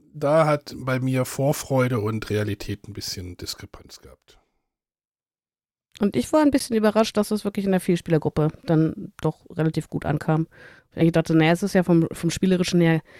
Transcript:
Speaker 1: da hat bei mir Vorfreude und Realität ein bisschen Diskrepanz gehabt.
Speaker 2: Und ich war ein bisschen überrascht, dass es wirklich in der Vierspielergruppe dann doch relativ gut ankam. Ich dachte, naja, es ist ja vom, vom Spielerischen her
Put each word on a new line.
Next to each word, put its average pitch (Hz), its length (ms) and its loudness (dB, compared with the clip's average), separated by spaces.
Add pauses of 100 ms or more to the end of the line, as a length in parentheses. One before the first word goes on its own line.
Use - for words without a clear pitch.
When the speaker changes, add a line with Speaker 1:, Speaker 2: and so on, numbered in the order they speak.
(140)
Speaker 1:
da 151 320 2
hat 147 320 -2
bei 127 200 -4
mir 131 260 -2
Vorfreude 131 760 -2
und 107 280 -4
Realität 104 600 -4
ein 104 40 -16
bisschen 90 440 -12
Diskrepanz - 640 -16
gehabt. - 380 -20 (1600)
Speaker 2:
Und 202 160 0
ich 240 160 -2
war 311 100 4
ein 294 80 6
bisschen 254 260 -2
überrascht, 214 400 2
dass 208 140 0
es 214 140 -4
wirklich 202 220 -4
in 196 40 0
der 185 100 2
Vierspielergruppe 160 680 0 (160)
dann 160 560 0
doch - 300 -6
relativ 160 400 -2
gut - 140 -6
ankam. 156 440 -2 (480)
Ich 165 160 4
dachte, 165 220 0
naja, 160 180 6
es 175 100 0
ist 202 120 -4
ja 185 100 4
vom, 170 260 4
vom - 200 -4
Spielerischen 180 500 0
her 165 220 4 (180)